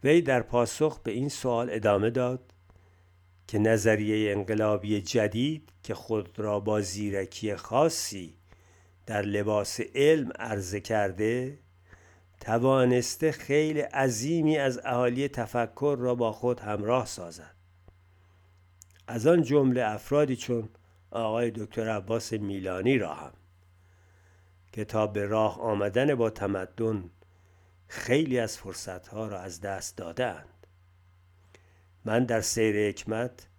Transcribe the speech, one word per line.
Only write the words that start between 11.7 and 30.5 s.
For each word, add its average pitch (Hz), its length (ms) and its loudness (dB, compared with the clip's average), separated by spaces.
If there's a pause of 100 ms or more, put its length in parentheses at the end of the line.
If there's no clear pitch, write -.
توانسته 127 920 2
خیل 151 500 0
عظیمی 143 760 0
از 135 260 0
اهالی 123 440 0
تفکر 123 720 -2
را 123 160 0
با 120 160 0
خود 120 280 -2
همراه 107 460 0
سازد، 85 500 -14 (1500)
از 117 200 0
آن 170 140 6
جمله 131 440 4
افرادی 131 500 0
چون 117 340 -4 (420)
آقای 113 400 0
دکتر 110 380 -6
عباس 110 440 -2
میلانی 98 640 0
را 85 160 -2
هم 73 200 -14 (1400)
که 107 140 -6
تا 107 220 0
به 101 180 -2
راه 107 360 0
آمدن 110 540 0
با 117 140 2
تمدن 98 800 -4 (760)
خیلی 131 520 0
از 110 180 -4
فرصتها 98 720 -12
را 101 120 -10
از 87 220 -14
دست 98 360 -8
دادند. 87 680 -6 (1400)